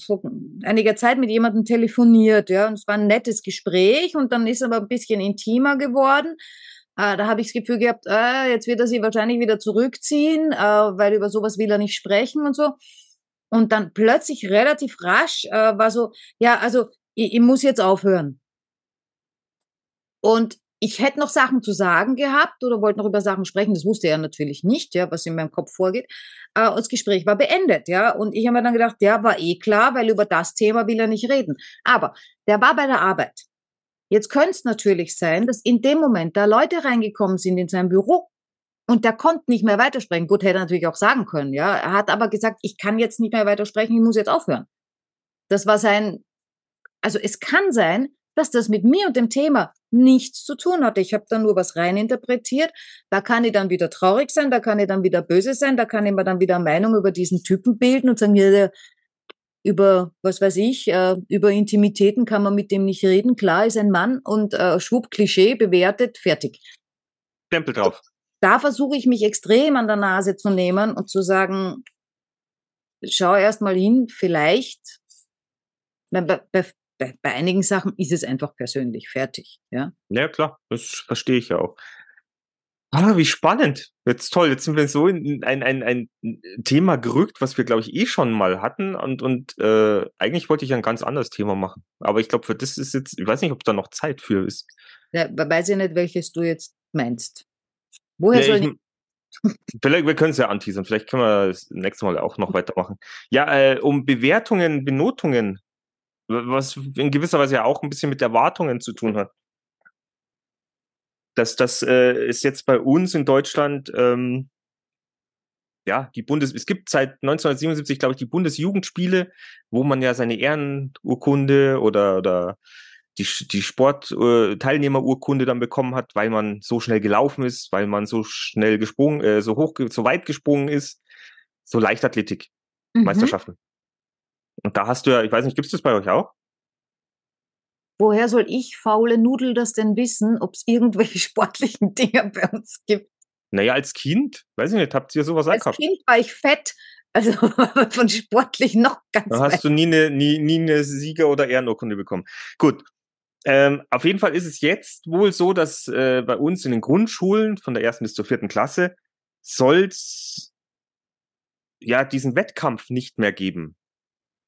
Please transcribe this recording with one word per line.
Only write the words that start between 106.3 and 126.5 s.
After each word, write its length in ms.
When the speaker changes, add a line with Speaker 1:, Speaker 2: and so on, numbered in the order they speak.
Speaker 2:
was 300
in 140
gewisser 280
Weise 180
ja 80
auch 180
ein 80
bisschen 200
mit 120
Erwartungen 580
zu 120
tun 240
hat. 140
Das, 220
das, 260
äh, 440
ist 180
jetzt 200
bei 160
uns 340
in 120
Deutschland, 680
ähm, 540
ja, 280
die 80
Bundes-, 320
es 120
gibt 220
seit 340
neunzehnhundertsiebenundsiebzig, 760
glaub 140
ich, 40
die 80
Bundesjugendspiele, 1080
wo 140
man 180
ja 120
seine 240
Ehrenurkunde 1400
oder, 360
oder 420
die 60
Sch-, 260
die 120
Sport-, 500
äh, 440
Teilnehmerurkunde 880
dann 160
bekommen 340
hat, 200
weil 160
man 320